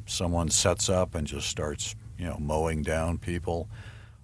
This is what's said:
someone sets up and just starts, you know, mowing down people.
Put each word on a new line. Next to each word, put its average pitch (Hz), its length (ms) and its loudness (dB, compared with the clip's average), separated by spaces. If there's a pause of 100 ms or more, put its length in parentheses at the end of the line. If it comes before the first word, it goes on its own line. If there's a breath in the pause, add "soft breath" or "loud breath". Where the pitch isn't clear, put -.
someone 85 460 2
sets - 400 4
up 92 240 4
and 78 120 -2
just 71 220 -4
starts, - 480 -4 (220)
you 90 80 -4
know, 71 120 -4
mowing 78 440 2
down 80 340 2
people. 87 540 -2 (540 loud breath)